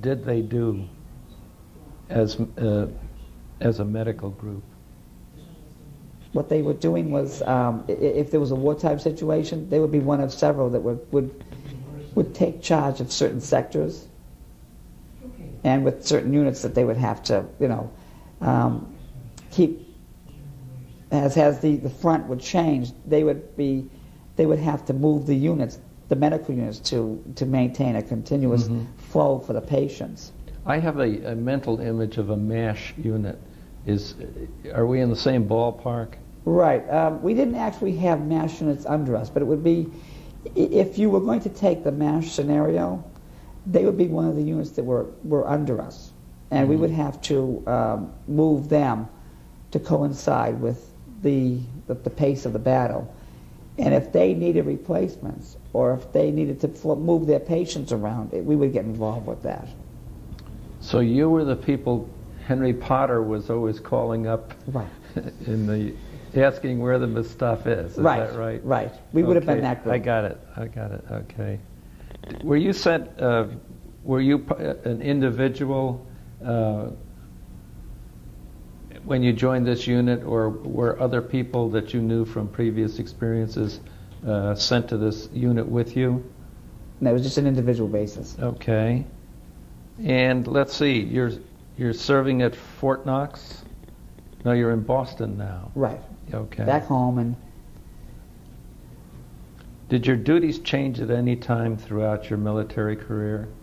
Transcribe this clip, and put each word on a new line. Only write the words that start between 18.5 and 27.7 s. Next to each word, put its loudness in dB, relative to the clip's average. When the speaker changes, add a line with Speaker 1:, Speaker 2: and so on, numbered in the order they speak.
Speaker 2:
keep, 2
as, 2
as 6
the, 4
the -2
front 2
would -4
change, 2
they 6
would 0
be, 0
they 4
would 4
have 0
to 0
move 2
the 4
units, 2
the 2
medical 2
units, -2
to, -2
to -2
maintain 2